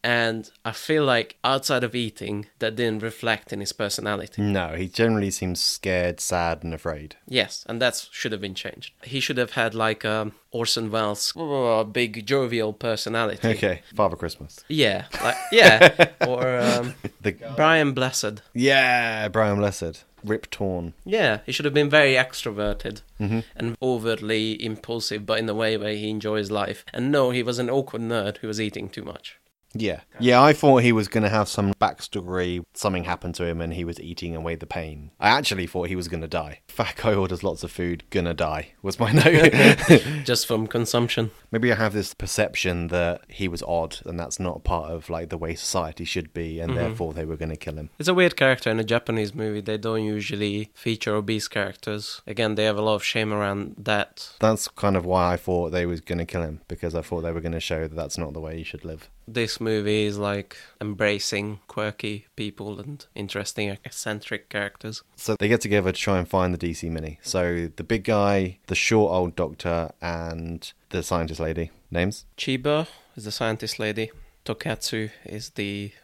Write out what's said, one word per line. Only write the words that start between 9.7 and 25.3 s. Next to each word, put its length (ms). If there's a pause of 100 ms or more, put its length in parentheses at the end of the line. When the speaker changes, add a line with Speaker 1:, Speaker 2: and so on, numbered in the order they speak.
Speaker 1:
like, 320
um, 260 (200)
Orson 380
Welles, 460
uh, 480
big 400
jovial 480
personality. 760
Speaker 2:
Okay, 360 (120)
Father 220
Christmas. 520
Speaker 1:
Yeah, 360 (180)
like, 140 (160)
yeah. 540 (100)
Speaker 2:
<laughs> 100
Speaker 1:
Or, 320
um, 360 (260)
Speaker 2:
The 120
guy. 220
Speaker 1:
Brian 380
Blessed. 480 (140)
Speaker 2:
Yeah, 720
Brian 300
Blessed. 460 (200)
Rip 260
Torn. 440 (100)
Speaker 1:
Yeah, 400
he 80
should 140
have 80
been 160
very 240
extroverted 880 (180)
Speaker 2:
Mm-hmm. 200 (160)
Speaker 1:
and 260
overtly 680 (120)
impulsive, 640
but 120